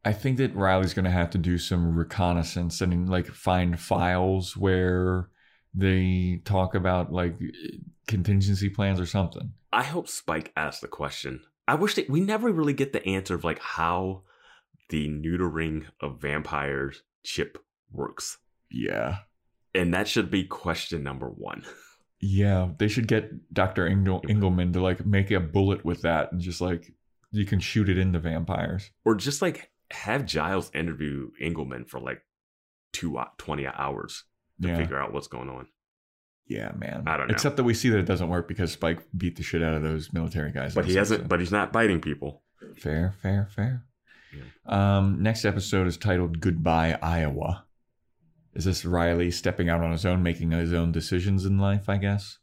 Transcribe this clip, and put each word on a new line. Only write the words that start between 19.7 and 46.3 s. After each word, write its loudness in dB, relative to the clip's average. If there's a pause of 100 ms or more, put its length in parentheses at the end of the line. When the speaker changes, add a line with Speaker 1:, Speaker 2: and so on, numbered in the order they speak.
Speaker 2:
And 2
that 0
should 0
be 0
question -6
number -8
one. -10
<laughs> -18 (500)
Speaker 1:
Yeah, 4
they 2
should 0
get -2
Doctor 2
Engel-, 4
Engelman 4
to, 2
like, 2
make 4
a 4
bullet 2
with -2
that 2
and -4
just, -6
like, -4 (380)
you 0
can 2
shoot 2
it 2
into 2
vampires. -4 (120)
Speaker 2:
Or 4
just, -4
like, -4 (180)
have -4
Giles -2
interview -4 (100)
Engelman -6
for, -10
like, -8 (720)
two, -4
uh, -4 (140)
twenty -6
hours -8 (360)
to -2
Speaker 1:
Yeah. 0
Speaker 2:
figure -2
out -6
what's -6
going -10
on. -12 (800)
Speaker 1:
Yeah, -8
man. -8
Speaker 2:
I 0
don't -2
know. 2
Speaker 1:
Except 0
that 2
we 4
see 2
that 4
it 2
doesn't 0
work 0
because -2
Spike -2 (140)
beat -2
the -10
shit 0
out 2
of 0
those -2
military -2
guys -4
Speaker 2:
But 2
Speaker 1:
in 0
Speaker 2:
he 2
Speaker 1:
this 4
Speaker 2:
hasn't, 2
Speaker 1:
episode. -8
Speaker 2:
but 2
he's -2
not 0
biting 4
people. -8 (340)
Speaker 1:
Fair, -2
fair, 0
fair. -2 (480)
Speaker 2:
Yeah. 0
Speaker 1:
Um, 4
next 2
episode 2
is -2
titled 0